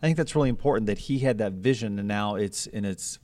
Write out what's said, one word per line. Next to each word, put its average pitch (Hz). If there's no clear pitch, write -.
I 156
think 160
that's 160
really 147
important 117
that 104
he 139
had 127
that 104
vision, 104
and 101
now 104
it's 104
in 104
its -